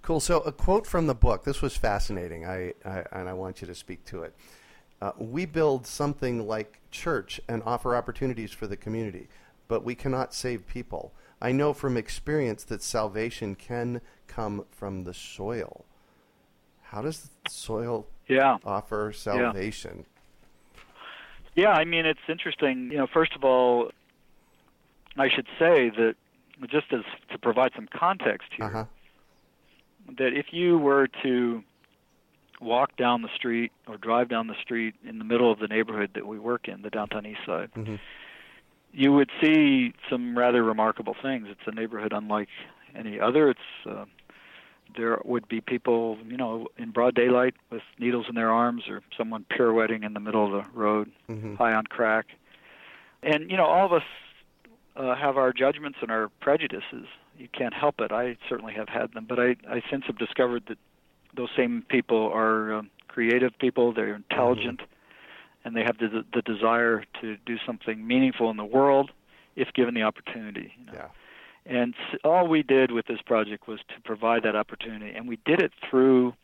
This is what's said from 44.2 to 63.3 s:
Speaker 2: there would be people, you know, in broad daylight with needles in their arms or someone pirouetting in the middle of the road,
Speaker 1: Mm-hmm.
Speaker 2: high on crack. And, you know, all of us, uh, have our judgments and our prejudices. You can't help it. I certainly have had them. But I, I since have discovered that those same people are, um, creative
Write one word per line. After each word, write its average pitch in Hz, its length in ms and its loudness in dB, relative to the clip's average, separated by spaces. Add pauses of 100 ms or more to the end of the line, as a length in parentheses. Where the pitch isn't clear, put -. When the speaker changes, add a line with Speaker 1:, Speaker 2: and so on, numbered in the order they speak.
Speaker 2:
there 117 280 0
would 120 240 -2
be 113 120 -2
people, 117 680 0
you 120 100 -10
know, 113 300 -6 (100)
in 117 140 -10
broad 120 240 4
daylight 123 400 4 (160)
with 117 120 -10 (180)
needles 120 280 -2
in 117 60 -8
their 113 160 2
arms 120 380 2
or 101 120 -10 (160)
someone 110 320 -6
pirouetting 113 540 2
in 107 120 -6
the 104 60 -8
middle 107 240 0
of 101 60 0 (140)
the - 40 -16 (100)
road, 107 320 0 (180)
Speaker 1:
Mm-hmm. 107 260 -8
Speaker 2:
high 117 180 2
on 110 140 2
crack. 110 400 0 (960)
And, 151 280 0
you 185 60 -2
know, 180 100 6
all 175 200 6
of 175 60 2
us, 165 100 4 (960)
uh, 127 180 -2
have 139 240 0
our 127 140 4
judgments 143 500 0
and 113 80 -6
our 110 180 0 (120)
prejudices. 139 640 -2 (320)
You 127 140 -18
can't 120 200 -4
help - 280 0
it. 110 100 -2
I 120 260 -2 (120)
certainly 113 260 -6
have 107 140 -8
had 117 240 -4
them. 113 120 -12
But 120 140 -4
I, 123 180 4 (140)
I 120 180 -4
since 139 180 -4
have 117 120 -6
discovered 120 480 -2
that 110 120 -12 (580)
those 120 200 -6
same 120 320 0
people 113 460 2
are, 110 400 2
um, 107 160 -8 (160)
creative 120 540 2